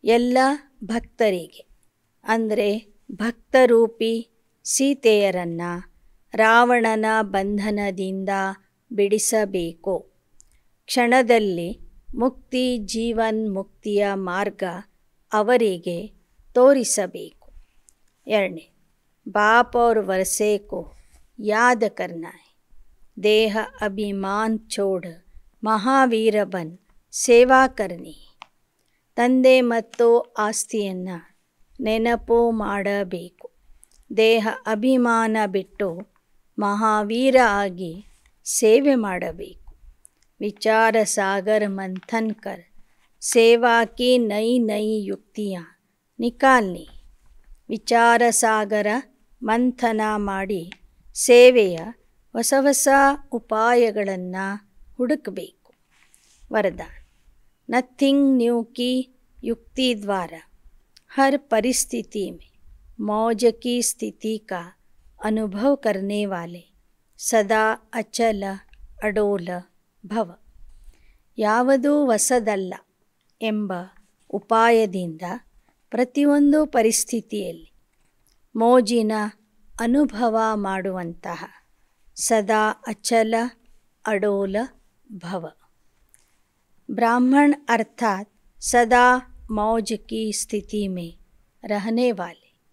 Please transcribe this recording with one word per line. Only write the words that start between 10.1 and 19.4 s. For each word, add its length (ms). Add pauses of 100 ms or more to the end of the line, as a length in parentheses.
ಕ್ಷಣದಲ್ಲಿ 960 (340)
ಮುಕ್ತಿ, 640
ಜೀವನ್ 760
ಮುಕ್ತಿಯ 600
ಮಾರ್ಗ 500 (680)
ಅವರಿಗೆ 760 (480)
ತೋರಿಸಬೇಕು. 1000 (720)
ಎರಡನೇ, 460 (560)
ಬಾಪ್ 480